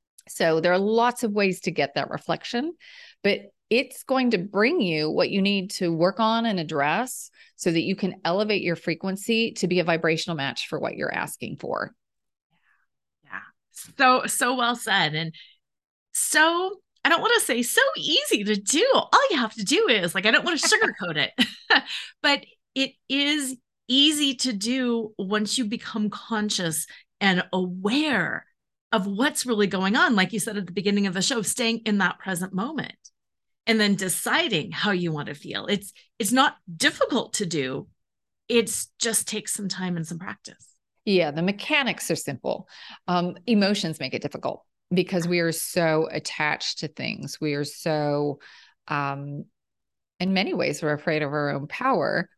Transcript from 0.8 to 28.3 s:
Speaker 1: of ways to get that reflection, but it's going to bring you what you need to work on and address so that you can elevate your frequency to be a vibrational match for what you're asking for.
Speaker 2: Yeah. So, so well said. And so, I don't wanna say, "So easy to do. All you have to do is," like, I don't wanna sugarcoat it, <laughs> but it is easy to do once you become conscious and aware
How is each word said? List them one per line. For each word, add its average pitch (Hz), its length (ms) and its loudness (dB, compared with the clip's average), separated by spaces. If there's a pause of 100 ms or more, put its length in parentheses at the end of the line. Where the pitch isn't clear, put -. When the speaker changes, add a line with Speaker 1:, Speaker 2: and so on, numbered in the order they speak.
Speaker 1:
of 220 80 0
ways 202 300 0
to - 100 -2
get 143 220 -2
that 143 160 -2
reflection, 247 640 -4 (500)
but 202 180 2 (280)
it's 247 340 0
going 254 280 2
to 220 60 2
bring 208 440 2
you 156 280 0
what - 200 0
you 196 120 0
need 196 300 0
to 170 220 -2
work 170 260 2
on 226 260 2
and 202 140 0
address 156 720 -2 (260)
so 185 160 0
that 165 100 2
you 185 140 0
can 185 200 -4 (100)
elevate 202 380 0
your 170 120 0
frequency 190 800 -2
to - 140 -2
be 180 120 2
a 170 40 2
vibrational 165 520 0
match 139 320 -4
for 156 120 -6
what - 160 -4
you're - 180 -4
asking - 440 -8
for. - 360 -6 (1300)
Speaker 2:
Yeah. 95 160 -14 (580)
So, 254 280 6
so 254 300 0
well 240 200 0
said. 190 380 0
And 160 200 -4 (800)
so, 339 680 2 (220)
I 269 60 4
don't 330 120 4
wanna 440 180 4
say, 247 240 0
"So 453 180 2 (160)
easy 302 460 0
to 214 120 2
do. 269 380 2
All 539 360 4
you 359 80 0
have 233 180 -2
to 220 80 -6
do 381 260 2
is," 185 240 2
like, 190 120 0
I 220 60 6
don't 285 140 4
wanna 339 120 0
sugarcoat 208 600 0
it, 139 140 0 (380)
<laughs> 277 140 6 (380)
but 285 240 2 (300)
it 262 160 0 (180)
is 285 480 0 (300)
easy 285 480 4
to 254 180 -2
do 233 640 0
once 208 400 -2
you 254 80 0
become 214 440 -4
conscious 208 760 -2 (340)
and 185 320 4
aware 185 920 0 (460)